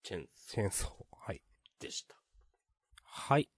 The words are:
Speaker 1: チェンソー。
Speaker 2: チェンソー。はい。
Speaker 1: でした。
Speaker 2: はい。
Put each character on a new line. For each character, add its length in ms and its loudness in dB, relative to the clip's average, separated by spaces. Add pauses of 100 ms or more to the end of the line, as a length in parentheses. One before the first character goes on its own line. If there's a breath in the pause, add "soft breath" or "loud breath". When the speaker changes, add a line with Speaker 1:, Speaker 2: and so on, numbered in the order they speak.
Speaker 1:
チ 120 -6
ェ 80 -2
ン 120 -12
ソ 180 -18
ー。 20 -12
Speaker 2:
チ 80 2
ェ 40 4
ン 40 2
ソ 160 -2 (260)
ー。 60 -20
は 140 -8
い。 100 -8 (360)
Speaker 1:
で 120 -10
し 160 -8
た。 100 -20 (880)
Speaker 2:
は 340 4
い。 200 2